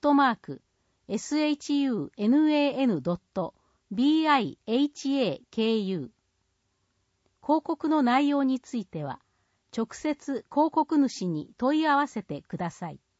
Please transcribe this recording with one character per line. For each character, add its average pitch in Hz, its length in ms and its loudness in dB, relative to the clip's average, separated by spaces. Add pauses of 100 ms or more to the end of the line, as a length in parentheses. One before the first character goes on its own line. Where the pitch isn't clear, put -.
ト 294 120 4
マ 285 180 4
ー 220 40 -2
ク - 260 -14 (460)
エ 202 100 -4
ス 294 220 -4
エ 302 100 0
イ 294 80 0
チ 285 240 -2
ユ 262 140 0
ー 160 220 -4
エ 208 100 -2
ヌ 302 240 4
エ 285 180 2
ー 254 100 -4
エ 269 80 2
ヌ 175 140 0
ド 175 140 -2
ッ 175 40 -14 (160)
ト 175 180 -6 (380)
ビ 285 320 2
ー 311 80 2
ア 277 80 4
イ 185 260 -4
エ 247 180 0
イ 294 60 0
チ 277 260 -4
エ 269 80 2 (100)
ー - 80 -10 (100)
ケ 226 240 0
ー - 40 0
ユ 190 180 -2
ー。 127 120 -8 (1300)
広 302 200 0
告 320 260 -4
の 311 120 2
内 262 260 2
容 285 160 2
に 262 160 0
つ - 180 -12
い 202 80 -6
て 156 180 -10
は、 135 160 -8 (560)
直 226 180 -2
接 285 580 -6
広 302 200 2
告 311 260 0
主 254 300 0
に 156 300 -6
問 285 220 0
い 311 80 2
合 285 100 4
わ 285 100 0
せ - 160 -10
て 147 180 -10
く - 160 -12
だ 170 140 -6
さ - 180 -12
い。 139 100 -16 (200)